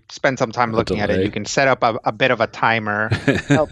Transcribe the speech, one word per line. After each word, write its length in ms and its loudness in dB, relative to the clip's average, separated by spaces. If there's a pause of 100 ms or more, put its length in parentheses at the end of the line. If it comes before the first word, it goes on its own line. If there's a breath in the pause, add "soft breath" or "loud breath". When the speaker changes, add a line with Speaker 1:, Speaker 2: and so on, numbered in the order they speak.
Speaker 1:
spend 280 0
some 140 0
time 220 0
Speaker 2:
A 40 2
Speaker 1:
looking 220 0
at 100 -2
it, 40 0
Speaker 2:
delay. 120 0
Speaker 1:
you 60 -2
can 140 -8
set 240 0
up 140 2
a, 200 0
a 80 0
bit 200 0
of 100 0
a 60 2
timer, 640 0 (200)
Speaker 2:
<laughs> 220 -2
Speaker 3:
Oh, 200 2